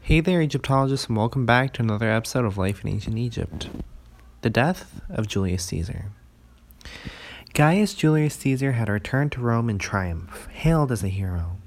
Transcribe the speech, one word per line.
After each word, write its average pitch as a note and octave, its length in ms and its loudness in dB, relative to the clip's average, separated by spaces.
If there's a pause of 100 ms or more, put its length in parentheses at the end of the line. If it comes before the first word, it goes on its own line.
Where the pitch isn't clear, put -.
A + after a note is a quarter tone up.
(100)
Hey D#3+ 100 6
there, F3 220 2
Egyptologists, C3+ 640 0
and A2+ 100 -2
welcome A#2 300 0
back B2+ 280 4
to A#2+ 80 -2
another A2 280 2
episode A2+ 340 0
of G2+ 140 0
Life F#2+ 240 0
in G#2+ 80 -4
Ancient G#2+ 260 -4
Egypt. - 520 -6 (720)
The A#2 100 2
death C#3+ 580 0
of A2+ 200 -4
Julius F2+ 380 0
Caesar. F2+ 400 -6 (1500)
Gaius F3+ 400 4
Julius D#3 400 2
Caesar C3+ 380 0
had A#2 160 0
returned C3 420 0
to B2 100 -6
Rome A#2 300 2
in G2+ 80 -2
triumph, F2+ 720 -4
hailed D#3 400 2
as G#2+ 140 0
a G2 40 0
hero. F2+ 580 -4